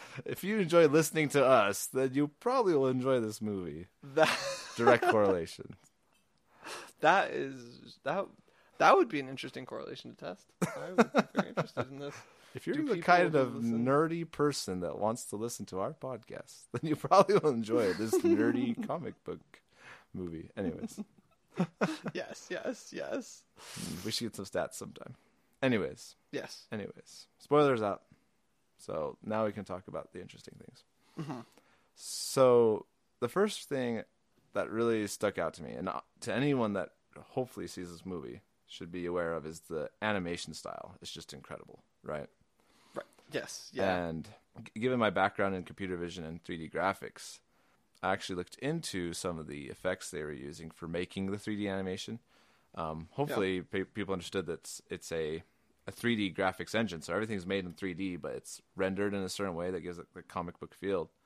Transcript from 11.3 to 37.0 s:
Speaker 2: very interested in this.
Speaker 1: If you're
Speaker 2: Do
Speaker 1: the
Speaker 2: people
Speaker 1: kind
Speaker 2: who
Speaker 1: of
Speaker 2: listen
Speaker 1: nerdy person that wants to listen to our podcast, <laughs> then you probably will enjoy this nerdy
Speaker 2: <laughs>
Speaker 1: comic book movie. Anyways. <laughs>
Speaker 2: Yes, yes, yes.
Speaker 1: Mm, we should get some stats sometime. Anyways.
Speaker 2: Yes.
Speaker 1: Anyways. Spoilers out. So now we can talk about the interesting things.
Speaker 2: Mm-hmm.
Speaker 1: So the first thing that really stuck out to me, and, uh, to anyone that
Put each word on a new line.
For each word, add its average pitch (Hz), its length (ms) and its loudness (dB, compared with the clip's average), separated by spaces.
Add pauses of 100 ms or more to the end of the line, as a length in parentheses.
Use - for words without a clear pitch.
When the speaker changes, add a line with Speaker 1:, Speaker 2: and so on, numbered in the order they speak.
Speaker 2:
very - 140 2
interested 139 420 -4
in 139 80 -14
this. 143 160 -8 (400)
Speaker 1:
If - 120 -10
you're 247 100 -2
Speaker 2:
Do 311 60 0
Speaker 1:
the 262 140 0
Speaker 2:
people 170 100 -4
Speaker 1:
kind 175 260 8
Speaker 2:
who 147 60 6
Speaker 1:
of 123 160 2
Speaker 2:
listen 117 320 0
Speaker 1:
nerdy 160 440 2
person 117 500 0
that 82 180 -4
wants 110 280 -2
to 101 100 -8
listen 113 300 -6
to 95 140 -6
our 127 140 -2
podcast, - 680 -12
<laughs> - 100 -20
then 120 80 -4
you 156 120 2
probably 196 440 6
will 151 140 4
enjoy 110 420 4
this 110 220 0
nerdy - 680 4
Speaker 2:
<laughs> - 40 -4
Speaker 1:
comic 139 280 -6 (100)
book - 380 -12 (500)
movie. 87 460 -8
Anyways. 98 460 -6
<laughs> - 60 -20 (1000)
Speaker 2:
Yes, - 380 -10
yes, - 420 -8
yes. - 500 -8 (380)
Speaker 1:
Mm, 90 240 -8
we 110 60 -4
should - 160 -4
get - 100 -8
some 98 80 -8
stats 87 300 -4
sometime. - 400 -14 (520)
Anyways. 92 480 0 (180)
Speaker 2:
Yes. - 400 -10
Speaker 1:
Anyways. - 540 -12 (120)
Spoilers 143 440 4
out. 101 200 0 (760)
So 76 460 -6
now 107 220 0
we 104 60 -2
can 101 120 -8
talk 95 240 -10
about 82 240 -10
the 92 80 -12
interesting - 380 -18
things. - 260 -20 (360)
Speaker 2:
Mm-hmm. 135 200 -8 (540)
Speaker 1:
So 120 920 4 (340)
the 120 80 -2
first 202 400 0
thing 120 340 -2 (500)
that 101 180 -2
really 113 360 2
stuck 101 320 -2
out 80 160 -2
to 82 80 -14
me, 60 100 -10
and, 80 160 -4
uh, - 120 -4 (200)
to 113 120 -4
anyone 123 420 2
that 92 160 -2 (400)